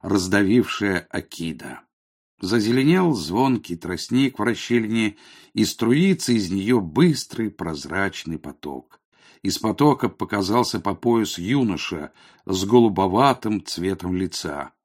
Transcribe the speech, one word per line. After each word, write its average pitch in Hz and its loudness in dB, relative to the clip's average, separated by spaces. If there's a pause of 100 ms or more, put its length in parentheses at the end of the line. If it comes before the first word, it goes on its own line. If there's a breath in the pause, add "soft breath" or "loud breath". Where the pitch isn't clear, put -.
раздавившая 98 2
Акида. - -10 (580)
Зазеленел 131 2
звонкий 101 -2
тростник 117 -2
в 107 -4
расщелине, 110 0 (360 loud breath)
и 110 2
струится 143 2
из 101 0
неё 101 0
быстрый 113 0
прозрачный 82 -6
поток. - -14 (420 soft breath)
Из 92 -2
потока 117 2
показался 101 -2
по 98 -4
пояс 113 0
юноша 92 -2 (340 soft breath)
с 95 -2
голубоватым 107 4
цветом 90 -4
лица 78 -6 (120)